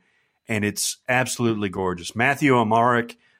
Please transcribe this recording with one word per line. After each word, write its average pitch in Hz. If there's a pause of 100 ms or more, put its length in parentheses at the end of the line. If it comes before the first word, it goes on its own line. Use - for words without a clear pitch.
(460)
and 104
it's - (100)
absolutely 117
gorgeous. 90
Matthew 135
Amalric, 117 (240)